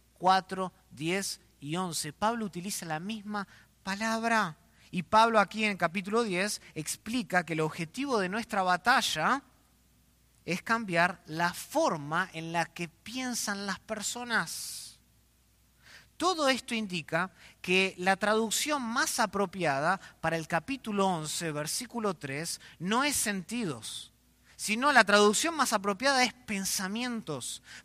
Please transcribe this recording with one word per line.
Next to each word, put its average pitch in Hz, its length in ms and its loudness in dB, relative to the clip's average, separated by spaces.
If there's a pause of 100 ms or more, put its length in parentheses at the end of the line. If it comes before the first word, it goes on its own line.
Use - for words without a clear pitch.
(140)
cuatro, 185 580 2 (200)
diez 170 500 -4 (180)
y 147 160 -6
once. 165 380 -4
Pablo 220 320 0
utiliza 185 400 -8
la 160 160 -4
misma 208 480 -8 (340)
palabra. 220 720 0 (360)
Y 170 120 -4
Pablo 220 380 6
aquí 208 240 0
en 208 60 2
el 185 60 -4
capítulo 196 460 0
diez 190 380 -2 (120)
explica 180 720 -2
que 165 60 -6
el 160 80 -2
objetivo 175 580 -2
de 185 120 2
nuestra 208 340 -2
batalla 190 800 2 (1000)
es 170 160 -4
cambiar 185 640 0
la 170 280 -2
forma 180 760 -2
en 165 220 -8
la 170 100 0
que 170 240 -6
piensan 220 760 -6
las 190 140 -4
personas. 220 1000 -6 (1400)
Todo 320 320 0
esto 247 280 0
indica 180 560 -4 (280)
que 185 380 2
la 185 180 2
traducción 220 680 0
más 233 380 -2
apropiada 180 800 0 (220)
para 165 160 0
el 160 100 -6
capítulo 202 600 -2
once, 160 440 -2
versículo 202 640 -4
tres, 147 480 -8 (180)
no 220 240 2
es 285 120 2
sentidos, 190 1000 -4 (420)
sino 247 380 0
la 233 100 10
traducción 208 520 6
más 262 180 2
apropiada 214 500 2
es 233 80 2
pensamientos. 202 1300 -6 (220)